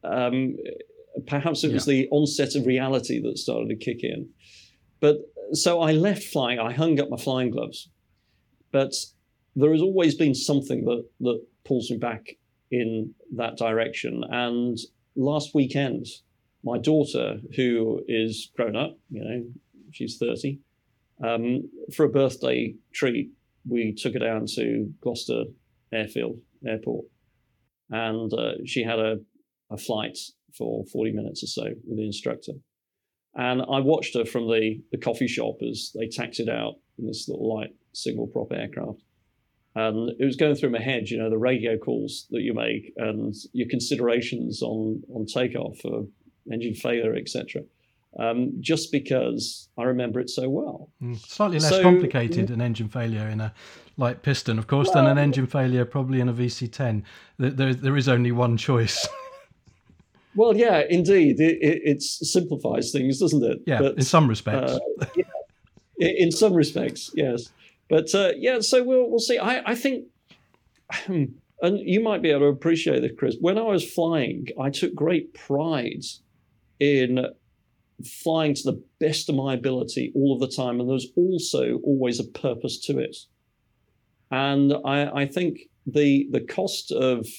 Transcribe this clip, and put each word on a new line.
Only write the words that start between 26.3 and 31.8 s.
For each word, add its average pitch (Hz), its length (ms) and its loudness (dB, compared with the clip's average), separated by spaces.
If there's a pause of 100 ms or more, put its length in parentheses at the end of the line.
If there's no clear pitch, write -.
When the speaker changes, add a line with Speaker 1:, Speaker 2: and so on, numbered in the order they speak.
Speaker 1:
Airport. 113 400 -6 (840)
And, 113 440 -4
uh, 117 200 -2 (120)
she 123 180 -4
had 113 160 -2
a, 110 200 0 (520)
a 107 60 -10
flight - 400 -6 (380)
for 113 300 -6
forty 113 260 -4
minutes 107 320 -8
or 110 40 -10
so 113 160 -8 (240)